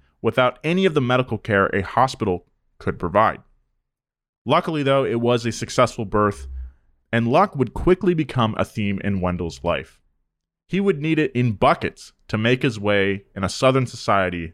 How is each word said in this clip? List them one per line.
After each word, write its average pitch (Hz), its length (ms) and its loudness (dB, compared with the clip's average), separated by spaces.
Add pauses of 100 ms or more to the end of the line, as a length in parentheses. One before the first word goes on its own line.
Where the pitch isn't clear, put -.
(220)
without 123 420 0
any 180 220 0
of 175 80 2
the 147 80 2
medical 123 380 0
care 98 280 2
a 101 140 -2
hospital 107 640 -2 (320)
could - 220 -6
provide. 92 400 2 (1080)
Luckily, 156 380 0
though, 135 200 2
it 113 160 -2
was 120 260 0
a 113 60 -2
successful 117 540 -2
birth, 104 420 0 (640)
and 117 160 0
luck 165 280 2
would 127 180 -2
quickly 180 400 2
become 123 440 0
a 98 80 0
theme 101 380 -4
in 98 180 -2
Wendell's 90 420 -4
life. 78 360 -4 (720)
He 180 100 0
would 190 220 0
need 156 180 0
it 151 140 2
in 123 200 2
buckets - 600 0 (140)
to 110 100 -4
make 120 240 2
his 110 180 -2
way 101 440 0 (120)
in 98 80 -6
a 92 60 0
Southern 131 360 2
society 90 680 -2